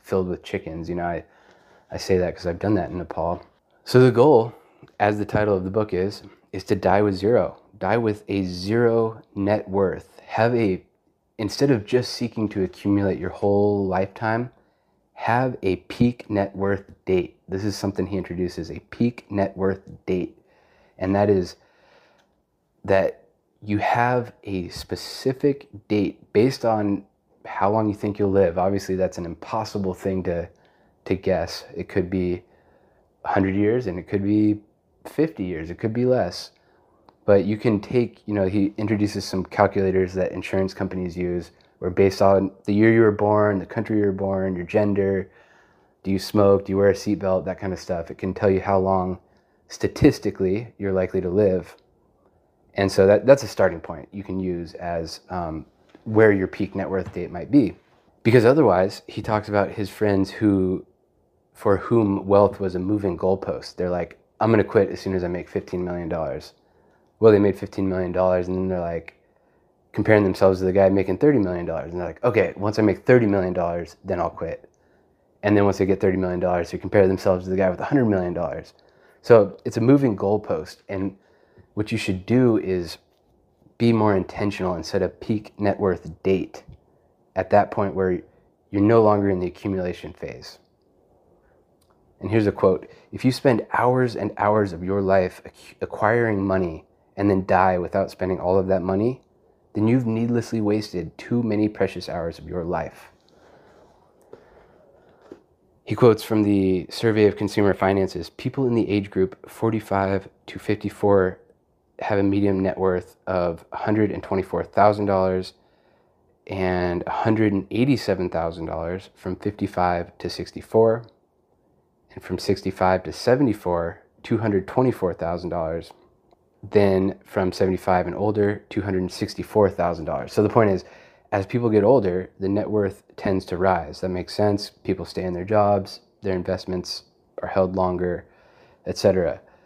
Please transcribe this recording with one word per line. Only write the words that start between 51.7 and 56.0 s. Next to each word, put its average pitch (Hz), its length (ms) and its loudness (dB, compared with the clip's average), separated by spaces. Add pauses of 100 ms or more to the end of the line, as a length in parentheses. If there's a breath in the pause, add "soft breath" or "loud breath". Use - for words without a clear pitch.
And 98 180 0
so 95 160 6
that, 101 180 4
that's 135 160 6
a 107 60 -8
starting 87 320 0
point 80 320 -14
you 98 100 -10
can 92 160 -8
use 87 360 -6
as, 85 540 -8
um, 82 380 -8 (380)